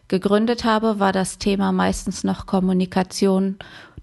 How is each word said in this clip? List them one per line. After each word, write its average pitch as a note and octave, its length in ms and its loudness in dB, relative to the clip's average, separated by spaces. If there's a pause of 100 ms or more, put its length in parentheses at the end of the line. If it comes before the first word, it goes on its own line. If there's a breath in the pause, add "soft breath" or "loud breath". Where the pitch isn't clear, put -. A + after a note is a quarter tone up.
gegründet G#3 560 0
habe, G#3+ 360 2
war G3 120 2
das F#3 260 -2
Thema G3 340 0
meistens F#3 520 -2
noch F#3+ 200 -4
Kommunikation F#3+ 1120 0 (460 loud breath)